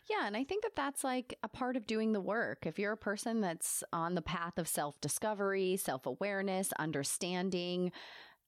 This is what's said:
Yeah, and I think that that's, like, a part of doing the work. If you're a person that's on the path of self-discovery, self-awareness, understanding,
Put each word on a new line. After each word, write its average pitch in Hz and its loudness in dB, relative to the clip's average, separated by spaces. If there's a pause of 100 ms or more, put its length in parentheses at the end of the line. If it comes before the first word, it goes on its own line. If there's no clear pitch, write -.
(100)
Yeah, 403 0
and 208 -2
I 240 0
think 392 -2
that 453 -4
that's, 277 -2
like, 254 -2
a 226 -4
part 247 -2
of 240 -2
doing 220 2
the 202 2
work. 190 0
If 156 -2
you're 208 2
a 214 -4
person 220 0
that's - 0 (100)
on 170 2
the 165 0
path 170 -2
of 170 0
self-discovery, 196 2
self-awareness, 190 0
understanding, 180 0 (560)